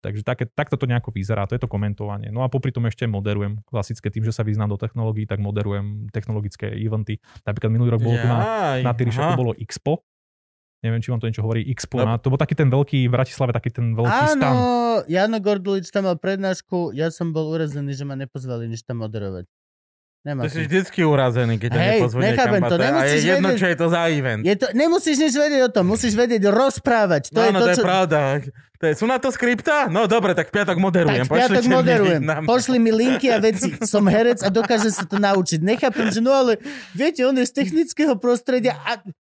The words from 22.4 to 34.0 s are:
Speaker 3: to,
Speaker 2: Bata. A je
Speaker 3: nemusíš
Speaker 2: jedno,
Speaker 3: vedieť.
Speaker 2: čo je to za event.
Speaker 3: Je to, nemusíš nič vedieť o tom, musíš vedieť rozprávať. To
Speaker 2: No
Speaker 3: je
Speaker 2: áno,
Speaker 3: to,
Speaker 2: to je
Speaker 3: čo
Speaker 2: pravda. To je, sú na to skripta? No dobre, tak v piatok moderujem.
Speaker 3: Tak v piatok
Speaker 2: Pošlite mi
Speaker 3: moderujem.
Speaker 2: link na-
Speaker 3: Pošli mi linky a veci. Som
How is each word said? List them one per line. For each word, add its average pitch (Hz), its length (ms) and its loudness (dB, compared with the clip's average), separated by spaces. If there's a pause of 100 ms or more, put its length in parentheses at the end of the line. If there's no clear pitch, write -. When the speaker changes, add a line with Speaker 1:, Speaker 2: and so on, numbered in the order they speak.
Speaker 3:
to, - 80 2
Speaker 2:
Bata. 175 80 2
A - 80 2
je - 80 0
Speaker 3:
nemusíš 143 300 2
Speaker 2:
jedno, - 260 2
Speaker 3:
vedieť. 240 80 2
Speaker 2:
čo 190 80 0
je 175 100 2
to 165 140 0
za 170 180 2
event. 131 340 0
Speaker 3:
Je 185 140 2
to, 240 160 -4
nemusíš 311 460 2
nič 302 160 2
vedieť 294 280 2
o 247 100 2
tom, 190 160 2
musíš 220 260 0
vedieť 226 320 2
rozprávať. 220 840 2
To - 60 -14
Speaker 2:
No 214 80 2
Speaker 3:
je 226 80 4
Speaker 2:
áno, 190 80 2
Speaker 3:
to, - 80 4
Speaker 2:
to 180 60 4
je - 20 4
Speaker 3:
čo 208 100 2
Speaker 2:
pravda. 180 360 2 (580)
To - 60 -6
je, 156 100 2
sú 208 120 -2
na 262 120 2
to 269 120 -2
skripta? 247 460 0 (120)
No 202 180 2
dobre, 202 280 2
tak 160 120 0
v - 80 -16
piatok 202 240 0
moderujem. 170 440 2
Speaker 3:
Tak 127 80 -2
v 147 40 0
piatok 240 220 4
Speaker 2:
Pošlite 240 100 2
mi 254 100 4
Speaker 3:
moderujem. 180 440 4
Speaker 2:
link 147 80 -2
na- 156 160 -2
Speaker 3:
Pošli 247 340 2
mi 226 140 4
linky 254 360 2
a 233 120 4
veci. 214 300 0 (100)
Som 208 260 2